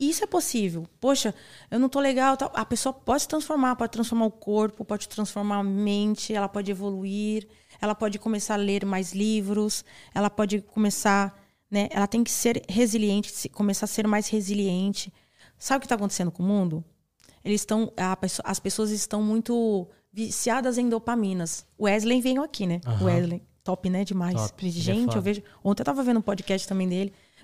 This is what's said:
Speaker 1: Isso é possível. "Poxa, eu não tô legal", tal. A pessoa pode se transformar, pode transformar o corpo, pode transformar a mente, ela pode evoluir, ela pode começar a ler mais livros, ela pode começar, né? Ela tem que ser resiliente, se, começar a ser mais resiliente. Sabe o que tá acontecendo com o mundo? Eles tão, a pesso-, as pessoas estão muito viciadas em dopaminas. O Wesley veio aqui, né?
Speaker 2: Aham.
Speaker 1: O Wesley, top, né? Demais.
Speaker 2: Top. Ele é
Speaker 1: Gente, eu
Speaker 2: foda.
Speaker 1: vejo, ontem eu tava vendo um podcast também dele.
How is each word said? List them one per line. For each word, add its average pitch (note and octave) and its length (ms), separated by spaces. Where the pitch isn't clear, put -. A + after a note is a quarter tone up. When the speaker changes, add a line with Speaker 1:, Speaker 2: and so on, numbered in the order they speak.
Speaker 1:
Isso D#4 240
é - 20
possível. F#3+ 580
"Poxa, C4 320
eu A3+ 80
não C4 100
tô C4+ 120
legal", C4+ 360
tal. C4+ 200
A A3 80
pessoa B3 280
pode C4+ 300
se - 60
transformar, C#4+ 480
pode A#3 160
transformar A3+ 340
o A3 60
corpo, G#3+ 520
pode G#3 240
transformar G#3 500
a G3+ 40
mente, G#3 720
ela G3+ 140
pode G3+ 240
evoluir, G3+ 760
ela G#3 140
pode G#3 240
começar G#3+ 360
a - 20
ler G3+ 280
mais F#3+ 280
livros, G#3 720
ela G3+ 160
pode G3+ 340
começar, G3+ 760
né? G3+ 220
Ela G3+ 160
tem A#3 160
que - 80
ser - 360
resiliente, G#3 640
se, - 180
começar G3+ 360
a - 40
ser G#3+ 200
mais G#3 180
resiliente. G3 840
Sabe C4+ 220
o - 40
que C4+ 60
tá B3 60
acontecendo G3 380
com F3+ 100
o F3+ 40
mundo? F3+ 360
Eles G#3 200
tão, A3 320
a F#3 200
pesso-, - 280
as G3 140
pessoas G#3 320
estão G#3+ 320
muito A3 640
viciadas A#3 680
em B3 100
dopaminas. G#3+ 760
O G#3+ 60
Wesley A3 360
veio B3+ 220
aqui, A#3 240
né? F3 180
Speaker 2:
Aham. G#2+ 180
Speaker 1:
O - 40
Wesley, F3 360
top, F#3 260
né? F#3 160
Demais. F3+ 300
Speaker 2:
Top. F#3 320
Ele E3+ 100
é E3+ 60
Speaker 1:
Gente, F#3+ 240
eu - 60
Speaker 2:
foda. G#3+ 80
Speaker 1:
vejo, G3+ 220
ontem G3+ 200
eu - 40
tava C#4 160
vendo A#3+ 160
um G#3 40
podcast F#3+ 440
também F#3+ 220
dele. F#3+ 240